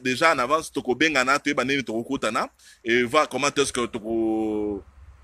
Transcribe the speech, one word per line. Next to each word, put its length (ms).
déjà 320
en 40
avance, 340
tokobengana, 680
toyeba 260
ndenge 180
tokokutana, 680
et 180
voir 260
comment 260
est-ce 180
que 140
toko 960